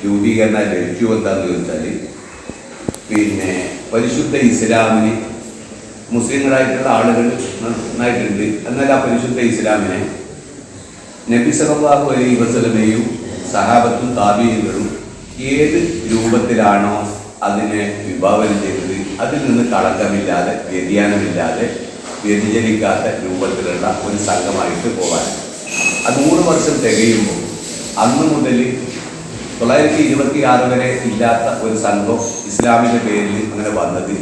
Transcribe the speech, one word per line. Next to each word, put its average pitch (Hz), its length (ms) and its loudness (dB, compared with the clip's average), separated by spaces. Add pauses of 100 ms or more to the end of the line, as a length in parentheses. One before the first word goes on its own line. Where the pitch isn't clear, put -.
രൂപീകരണ 107 500 2 (160)
ലക്ഷ്യവും 110 440 0
എന്താണെന്ന് 95 360 -2
ചോദിച്ചാൽ 80 340 -4 (1200)
പിന്നെ 98 460 0 (400)
പരിശുദ്ധ - 400 0 (160)
ഇസ്ലാമിന് 110 640 2 (1000)
മുസ്ലിങ്ങളായിട്ടുള്ള 131 840 0
ആളുകൾ 120 280 4 (360)
നന്നായിട്ടുണ്ട്. 113 840 -2 (240)
എന്നാൽ 135 280 0
ആ - 100 2
പരിശുദ്ധ 120 340 0 (100)
ഇസ്ലാമിനെ 107 480 0 (1300)
നബി 120 260 4
സല്ലല്ലാഹു 147 560 4
അലൈഹി 123 280 4
വസല്ലമയും 113 600 2 (520)
സഹാബത്തും 117 680 2
താബിഈങ്ങളും 104 680 2 (680)
ഏത് 151 260 4 (320)
രൂപത്തിലാണോ 110 840 4 (540)
അതിനെ 104 340 0 (240)
വിഭാവനം 101 580 2
ചെയ്തത്, 92 320 -4 (280)
അതിൽ 147 240 -2
നിന്ന് 120 260 4
കളങ്കമില്ലാതെ, 95 800 0 (180)
വ്യതിയാനമില്ലാതെ, 95 960 0 (560)
വ്യതിചലിക്കാത്ത 107 840 2 (200)
രൂപത്തിലുള്ള 98 640 -2 (200)
ഒരു 101 120 -2 (100)
സംഘമായിട്ട് 92 600 -2 (100)
പോകാൻ 85 260 0 (800)
ആ 123 140 2
നൂറ് 160 300 4
വർഷം - 360 2
തികയുമ്പോൾ 107 560 2 (640)
അന്ന് 147 280 2
മുതൽ 123 260 2 (1000)
തൊള്ളായിരത്തി 151 480 4
ഇരുപത്തിയാറ് 127 680 2
വരെ 127 180 2 (180)
ഇല്ലാത്ത 113 400 2 (160)
ഒരു 110 120 0 (100)
സംഘം 104 340 0 (300)
ഇസ്ലാമിൻ്റെ 117 560 4
പേരിൽ 104 440 0
അങ്ങനെ 104 300 -4
വന്നത് 92 400 -2